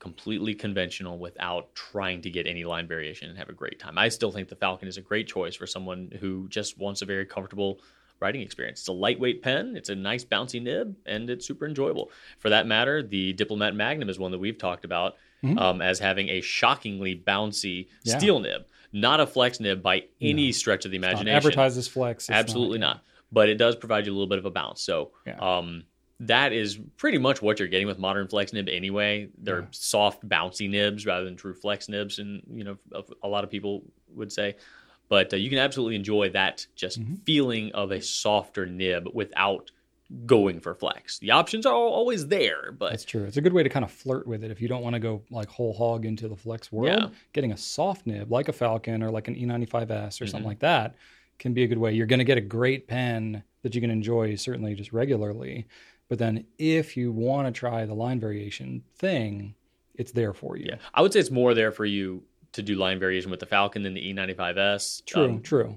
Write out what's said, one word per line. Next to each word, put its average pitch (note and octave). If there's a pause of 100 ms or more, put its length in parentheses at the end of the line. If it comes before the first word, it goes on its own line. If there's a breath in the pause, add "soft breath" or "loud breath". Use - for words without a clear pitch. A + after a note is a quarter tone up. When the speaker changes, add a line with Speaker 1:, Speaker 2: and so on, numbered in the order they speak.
Speaker 1:
completely G#2
conventional F#2
without F2
trying F#2
to F#2
get E2+
any E2+
line E2+
variation D#2
and F2
have -
a -
great -
time. D#2
I A2+
still G#2+
think F#2+
the -
Falcon F#2
is F2+
a G2
great G#2
choice F2+
for F2
someone F#2 (100)
who F#2+
just -
wants G2+
a G2
very G2
comfortable G2 (400 soft breath)
writing A2+
experience. -
It's -
a F#2+
lightweight A#2+
pen, F#3+
it's -
a G2+
nice G#2+
bouncy A#2+
nib, F#3+ (120)
and A2+
it's B2
super C#3+
enjoyable. C#3 (260 loud breath)
For G#2+
that G#2+
matter, B2+
the F#2+
Diplomat G#2
Magnum A#2+
is F#2
one F#2
that F#2
we've G#2
talked F2+
about, F2+ (260 soft breath)
Speaker 2:
Mm-hmm. C#3
Speaker 1:
um, F#2
as F#2
having G2
a F#2
shockingly G2 (100)
bouncy G2+ (160 soft breath)
Speaker 2:
Yeah. A2+
Speaker 1:
steel F3
nib, G#1+ (280 soft breath)
not B2
a C#3+
flex B2
nib F#2+
by F#2 (160)
any D3
Speaker 2:
No. A#2+
Speaker 1:
stretch G2
of F#2+
the F#2
Speaker 2:
It's F#2
not F#2
Speaker 1:
imagination. G#2+
Speaker 2:
advertised C3+
as B2
flex. A#2+
It's -
not, G#2+
Speaker 1:
Absolutely A2+
Speaker 2:
yeah. G2
Speaker 1:
not. - (260 soft breath)
But G#2+
it G#2+
does A#2
provide G#2+
you G2
a -
little G2
bit G2
of F#2+
a G2
bounce. D#2+
So, D#2+ (140)
Speaker 2:
Yeah. A#1+
Speaker 1:
um, E2+ (360)
that A#2+
is G#2+ (200)
pretty C4
much C3
what G#2+
you're G2
getting F#2
with F#2+
modern G2
flex G2+
nib G2+
anyway. G2+ (100)
They're F#2
Speaker 2:
Yeah. F2+
Speaker 1:
soft, -
bouncy F#2
nibs G#2
rather F#2
than F#2
true F#2
flex G2+
nibs, G#2
and, G2+ (100)
you A2+
know, G2+ (160)
a, - (220)
a G2+
lot G2+
of G2
people G2+ (320)
would G#2+
say. G2+ (520 loud breath)
But, F#2+
uh, G2+
you G#2
can C3+
absolutely C3
enjoy G2+
that F#2+ (100)
just F#2
Speaker 2:
Mm-hmm. A#2 (100)
Speaker 1:
feeling B2
of G2+
a F#2+
softer -
nib F2+
without G2 (560)
going G2+
for F2
flex. -
The G2+
options E3+
are B3+
al-, A#3
always A3+
there, A2
but F2+
Speaker 2:
That's G#2
true. G#2+
It's G#2+
a -
good F3
way E3+
to -
kind C3
of F#2+
flirt -
with A2+
it A2
if G#2+
you A#2+
don't B2
wanna A#2+
go, A2
like, A2
whole A#2
hog A2+
into A2
the G#2
flex A2+
world. D3
Speaker 1:
Yeah. G#3 (240 loud breath)
Speaker 2:
Getting C3
a F#2+
soft F3+
nib, G#2+
like C3
a -
Falcon A2+
or A2
like A2
an B2+
E B2
ninety-five A#2
S G#2
or A#2+
something G2
Speaker 1:
Mm-hmm. A2
Speaker 2:
like G#2
that, D3 (420 soft breath)
can B2
be B2
a -
good A2+
way. A2
You're A2+
gonna B2+
get B2+
a G#2+
great B2
pen A2+ (200)
that A#2
you A#2+
can A#2
enjoy A2
certainly A2
just G#2
regularly. A2+ (420 loud breath)
But A#2
then A2+ (140)
if D#3+
you B2
wanna B2+
try A#2
the G#2+
line A#2+
variation A2 (140)
thing, G#2+ (400)
it's -
there A2
for -
you. -
Speaker 1:
Yeah. - (160 loud breath)
I -
would G3
say G3+
it's F3
more B2
there A2
for G#2+
you F#2+ (300)
to A2+
do G2+
line F#2+
variation F#2
with F2+
the -
Falcon G2+
than F#2+
the F#2
E G2
ninety-five F#2+
S. G2+
Speaker 2:
True, -
Speaker 1:
Um, A#2
Speaker 2:
true. A#2